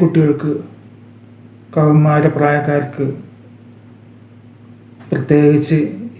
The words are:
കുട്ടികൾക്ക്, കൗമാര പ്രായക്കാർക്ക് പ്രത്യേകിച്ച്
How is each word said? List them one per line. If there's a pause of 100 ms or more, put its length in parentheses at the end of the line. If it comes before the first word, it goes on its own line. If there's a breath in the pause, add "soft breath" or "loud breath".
കുട്ടികൾക്ക്, (1200)
കൗമാര (120)
പ്രായക്കാർക്ക് (2000)
പ്രത്യേകിച്ച് (440)